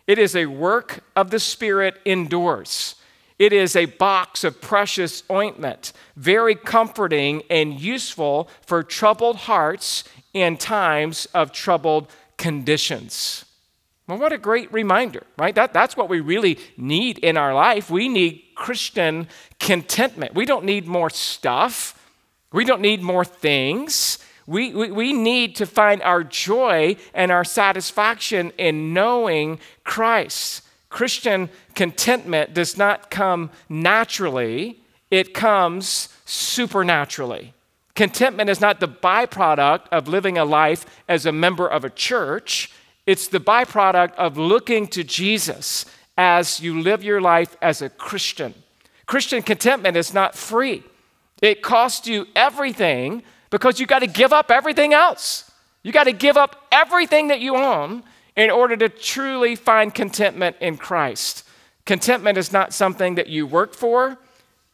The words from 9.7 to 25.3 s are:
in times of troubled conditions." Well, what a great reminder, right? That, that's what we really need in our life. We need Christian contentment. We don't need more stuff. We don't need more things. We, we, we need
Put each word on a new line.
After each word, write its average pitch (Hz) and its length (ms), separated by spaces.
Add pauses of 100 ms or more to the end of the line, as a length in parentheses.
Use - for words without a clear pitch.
in 175 240
times 160 760
of 160 200
troubled 156 540 (300)
conditions." 143 1080 (640)
Well, 180 100
what 302 160
a 285 40
great 208 360
reminder, 214 500 (140)
right? 170 180
That, 240 180
that's 220 220
what 202 140
we 175 100
really 175 380 (180)
need 165 440
in 165 180
our 139 160
life. 190 360
We 202 200
need 180 320 (140)
Christian 165 720 (300)
contentment. 175 720
We 202 120
don't 247 200
need 196 200
more 170 260
stuff. - 840 (540)
We 214 140
don't 240 160
need 208 200
more 180 220
things. 156 920 (300)
We, 214 260
we, 208 180
we 233 220
need 240 440